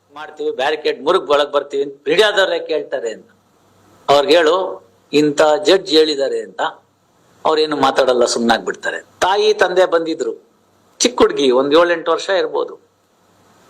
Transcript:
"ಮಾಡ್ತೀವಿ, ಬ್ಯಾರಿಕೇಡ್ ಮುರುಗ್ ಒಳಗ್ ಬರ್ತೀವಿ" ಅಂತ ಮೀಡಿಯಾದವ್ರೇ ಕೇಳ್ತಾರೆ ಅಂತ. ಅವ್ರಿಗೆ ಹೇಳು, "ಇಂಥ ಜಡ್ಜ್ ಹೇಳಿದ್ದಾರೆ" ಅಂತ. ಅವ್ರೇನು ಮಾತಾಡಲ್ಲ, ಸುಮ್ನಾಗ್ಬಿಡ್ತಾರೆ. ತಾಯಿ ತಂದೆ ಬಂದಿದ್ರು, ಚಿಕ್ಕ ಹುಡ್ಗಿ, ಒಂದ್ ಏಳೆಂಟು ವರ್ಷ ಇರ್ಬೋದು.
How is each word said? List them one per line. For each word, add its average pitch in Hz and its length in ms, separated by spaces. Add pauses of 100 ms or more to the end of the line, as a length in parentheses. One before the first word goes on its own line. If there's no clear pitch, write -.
(140)
"ಮಾಡ್ತೀವಿ, 151 380
ಬ್ಯಾರಿಕೇಡ್ 147 520
ಮುರುಗ್ 175 260
ಒಳಗ್ 143 220
ಬರ್ತೀವಿ" 139 320
ಅಂತ 143 100 (140)
ಮೀಡಿಯಾದವ್ರೇ 185 520
ಕೇಳ್ತಾರೆ 143 520
ಅಂತ. 95 180 (800)
ಅವ್ರಿಗೆ 143 280
ಹೇಳು, 175 500 (260)
"ಇಂಥ 147 280 (220)
ಜಡ್ಜ್ 185 280
ಹೇಳಿದ್ದಾರೆ" 139 480
ಅಂತ. 101 220 (840)
ಅವ್ರೇನು 156 300
ಮಾತಾಡಲ್ಲ, 131 500
ಸುಮ್ನಾಗ್ಬಿಡ್ತಾರೆ. - 760
ತಾಯಿ 208 520
ತಂದೆ 185 320
ಬಂದಿದ್ರು, 160 480 (680)
ಚಿಕ್ಕ - 200
ಹುಡ್ಗಿ, 214 320
ಒಂದ್ 139 240
ಏಳೆಂಟು 165 360
ವರ್ಷ 165 180
ಇರ್ಬೋದು. 156 500 (920)